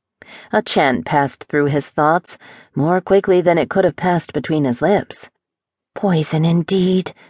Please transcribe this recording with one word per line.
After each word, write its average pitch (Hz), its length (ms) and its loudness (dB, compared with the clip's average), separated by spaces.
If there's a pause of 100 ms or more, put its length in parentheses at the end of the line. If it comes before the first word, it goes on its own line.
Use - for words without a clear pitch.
(520)
A 214 80 2
chant 139 440 0
passed 139 400 -2
through 147 220 0
his 143 240 -2
thoughts, 160 460 0 (380)
more 170 260 0
quickly 190 400 2
than 170 180 2
it 131 120 0
could 190 140 2
have 170 120 0
passed 175 360 -2
between 151 320 -2
his 123 180 -2
lips. - 480 -2 (640)
"Poison 160 500 0
indeed, 180 720 0 (160)